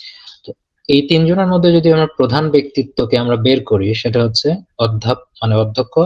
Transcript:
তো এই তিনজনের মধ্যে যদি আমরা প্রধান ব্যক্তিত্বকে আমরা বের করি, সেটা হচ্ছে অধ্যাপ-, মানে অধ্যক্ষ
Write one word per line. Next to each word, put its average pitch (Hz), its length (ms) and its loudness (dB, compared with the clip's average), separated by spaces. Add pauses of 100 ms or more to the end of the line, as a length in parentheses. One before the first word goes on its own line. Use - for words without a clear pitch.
(420)
তো - 80 -20 (400)
এই 143 180 4
তিনজনের 170 460 2
মধ্যে 175 240 2
যদি 165 180 2
আমরা 156 220 0
প্রধান 131 320 0
ব্যক্তিত্বকে 135 680 -2
আমরা 120 280 -2
বের 131 180 2
করি, 98 320 -2
সেটা 117 300 -2
হচ্ছে 113 240 -2 (280)
অধ্যাপ-, 113 500 -2 (140)
মানে 110 140 0
অধ্যক্ষ 110 400 -2 (100)